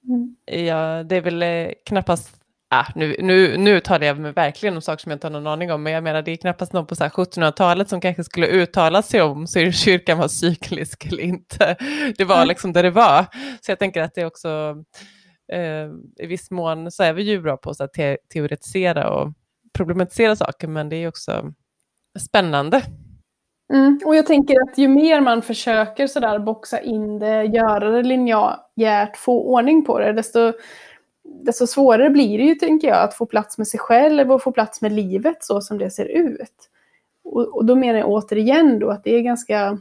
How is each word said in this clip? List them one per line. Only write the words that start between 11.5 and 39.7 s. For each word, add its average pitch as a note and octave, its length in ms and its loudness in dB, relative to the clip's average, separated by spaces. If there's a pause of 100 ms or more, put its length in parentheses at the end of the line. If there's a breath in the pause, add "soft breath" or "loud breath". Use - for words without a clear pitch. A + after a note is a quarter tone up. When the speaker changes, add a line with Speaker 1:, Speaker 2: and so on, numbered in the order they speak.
Speaker 2:
Det G3 80 0
var F3+ 120 4
Speaker 1:
Nej. E3 100 4
Speaker 2:
liksom F3+ 260 -4
där F3 100 2
det F3+ 80 2
var. F3+ 340 4 (360 loud breath)
Så - 100 -8
jag F#3 80 -4
tänker F#3+ 220 -4
att D#3+ 140 -6
det F3 60 -6
är E3 40 -4
också, D#3 580 -8 (680 soft breath)
eh, D#3 380 -8 (280)
i E3+ 100 -12
viss F3 240 -10
mån E3 400 -6
så - 120 -2
är E3 100 2
vi F#3 100 -4
ju G3+ 180 -2
bra D3 160 -4
på - 120 -14
att D3 80 -12
så C#3 60 -6
här C#3 40 -8
te-, C#3+ 300 -4 (160)
teoretisera D#3+ 760 -2
och - 240 -4 (400)
problematisera F#3 600 0
saker, - 320 -6
men D3+ 220 -6
det D#3+ 60 -6
är E3 120 -6
också - 460 -8 (680)
spännande. E3 640 0 (920)
Speaker 1:
Mm, C#4 320 6
och D#4 100 4
jag D#4 100 4
tänker C#4+ 380 4
att C4 140 -6
ju C4+ 100 4
mer D4 340 4
man A#3 200 2
försöker A3+ 680 -2
så C#4 120 -4
där G#3+ 200 0
boxa A3 400 -6
in G#3+ 400 -6
det, G#3+ 240 0
göra G#3+ 460 0
det A#3+ 140 2
linjärt, A3 1120 0
få B3 260 0
ordning C4+ 420 4
på - 140 0
det, G#3 140 0
desto, A3+ 400 0 (720 loud breath)
desto - 440 -4
svårare C4 420 6
blir B3 280 4
det A#3 60 0
ju, D#4 120 6
tänker D#4 320 2
jag, F#3 160 4
att G#3 100 -2
få A#3 120 -6
plats G#3+ 320 -4
med G#3+ 100 -4
sig G#3+ 120 -6
själv C4+ 520 4
och C4 120 4
få C4 80 -2
plats A3 300 -2
med G#3+ 100 0
livet G#3+ 520 -2
så G3+ 180 -2
som G#3 160 -10
det G3 120 -4
ser - 160 -6
ut. - 640 -4 (540)
Och, A3+ 320 -4
och A3 100 0
då B3 100 6
menar A#3+ 240 2
jag G#3 100 0
återigen A3 680 2
då A3 100 -2
att G3+ 140 -6
det A3 120 2
är A#3+ 60 4
ganska G#3+ 600 -2